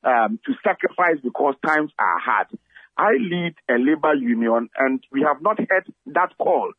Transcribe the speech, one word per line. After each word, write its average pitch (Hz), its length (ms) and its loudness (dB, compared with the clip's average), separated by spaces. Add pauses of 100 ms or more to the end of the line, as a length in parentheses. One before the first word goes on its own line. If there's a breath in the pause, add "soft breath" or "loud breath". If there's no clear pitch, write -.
um, 117 440 2
to - 60 -4 (120)
sacrifice 175 580 0
because 135 320 -2 (100)
times 156 320 0
are 90 220 0
hard. 107 300 0 (480 loud breath)
I 202 160 2
lead 170 420 -2 (160)
a 123 40 2
labor 151 400 2
union, 117 640 0
and 131 240 0 (120)
we 135 100 0
have 147 180 0
not 208 180 0
heard 190 280 0 (200)
that 170 320 -2
call 147 400 0